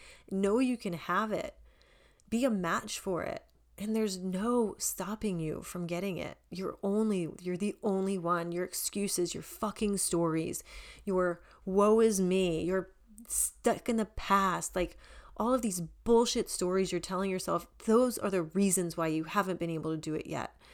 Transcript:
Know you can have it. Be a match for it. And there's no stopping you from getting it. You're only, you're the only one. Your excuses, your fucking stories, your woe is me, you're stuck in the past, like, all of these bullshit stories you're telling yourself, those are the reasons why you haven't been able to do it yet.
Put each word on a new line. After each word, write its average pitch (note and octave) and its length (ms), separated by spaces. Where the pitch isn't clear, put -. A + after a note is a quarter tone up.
Know G3+ 300
you B3+ 160
can G3 160
have F#3+ 400
it. - 240
Be A#3 140
a C4 60
match F3+ 500
for F#3 240
it. - 180
And G#3+ 140
there's G#3 240
no G3+ 600
stopping G3 600
you D#3 240
from F3+ 240
getting F3 320
it. - 180
You're F3+ 320
only, G3 460
you're F3+ 160
the G3+ 260
only F#3+ 360
one. E3+ 340
Your F3 120
excuses, - 680
your - 80
fucking G3+ 560
stories, E3 680
your F3+ 360
woe G3+ 360
is G#3+ 200
me, F3+ 420
you're F3+ 280
stuck - 600
in A3+ 80
the A3 80
past, F#3+ 720
like, F3+ 220
all A#3+ 180
of A#3+ 80
these F3+ 180
bullshit A#3 480
stories F3+ 400
you're F3 100
telling F#3+ 300
yourself, F3 380
those A#3 340
are G3+ 120
the F#3 120
reasons F3+ 540
why E3 100
you D#3+ 180
haven't F#3 360
been E3+ 100
able D#3+ 220
to D#3+ 40
do D#3 180
it - 120
yet. - 300